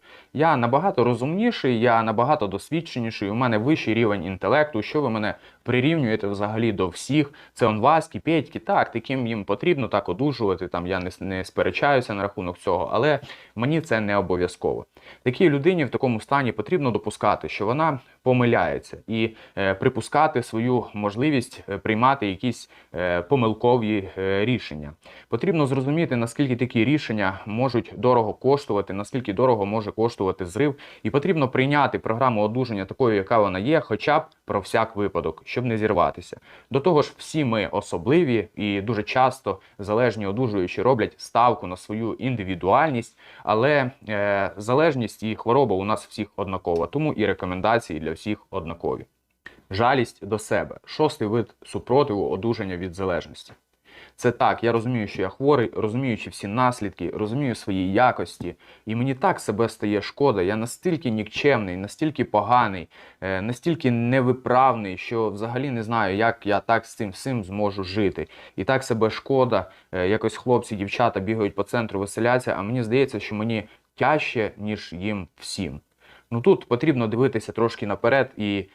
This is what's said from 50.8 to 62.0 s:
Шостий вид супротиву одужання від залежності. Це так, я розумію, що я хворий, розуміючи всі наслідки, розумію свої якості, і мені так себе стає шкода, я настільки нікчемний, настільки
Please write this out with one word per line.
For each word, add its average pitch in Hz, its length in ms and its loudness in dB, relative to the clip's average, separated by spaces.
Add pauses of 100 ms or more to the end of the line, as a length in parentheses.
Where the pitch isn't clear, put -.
Шостий 147 420 -2
вид 107 280 -2 (100)
супротиву 107 640 0
одужання 98 480 -4
від 90 160 -8
залежності. 90 600 -6 (600)
Це 123 160 2
так, 113 320 2
я 117 80 4
розумію, 113 360 0
що - 140 -6
я 92 80 -2
хворий, 139 460 2
розуміючи 110 540 -2
всі - 180 -10
наслідки, 104 680 -2
розумію 113 400 -2
свої 95 380 -2
якості, 101 640 0 (300)
і 110 100 -4
мені 127 200 0
так 175 240 0
себе 110 300 0
стає 104 320 -2
шкода, 123 400 0
я 95 140 2
настільки 127 540 -4
нікчемний, 110 680 0
настільки 127 480 -4